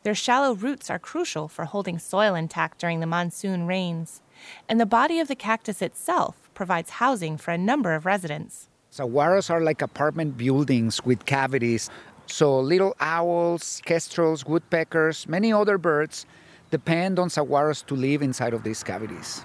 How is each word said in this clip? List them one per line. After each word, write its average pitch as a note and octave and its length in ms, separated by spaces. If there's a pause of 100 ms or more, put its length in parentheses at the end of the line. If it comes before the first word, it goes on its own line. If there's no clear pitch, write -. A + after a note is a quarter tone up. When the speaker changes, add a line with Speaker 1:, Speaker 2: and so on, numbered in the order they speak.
Speaker 1:
Their G#3+ 100
shallow B3+ 400
roots A#3 360
are F3 100
crucial D#3+ 480
for D#3+ 180
holding F#3 340
soil G3 360
intact D#3+ 440
during E3+ 200
the E3 80
monsoon F3 580
rains. F3 560 (460)
And A3+ 120
the A#3 60
body C#4 340
of D#4 100
the C#4 60
cactus A3 460
itself - 720
provides F3+ 380
housing F#3 460
for - 140
a E3+ 60
number G3 380
of D#3 100
residents. F3+ 640 (240)
Speaker 2:
Saguaros C#3+ 580
are E3+ 120
like D#3 200
apartment D3 560
buildings B2+ 680
with B2 200
cavities. C3 640 (380)
So C#3 320
little F#3 400
owls, E3+ 840
kestrels, D#3+ 600
woodpeckers, D#3+ 840
many G3+ 240
other G#3 260
birds D#3 480 (460)
depend E3+ 480
on F3+ 80
saguaros C#3+ 600
to C#3 80
live C#3 260
inside B2+ 320
of A2 100
these A2 200
cavities. G2+ 600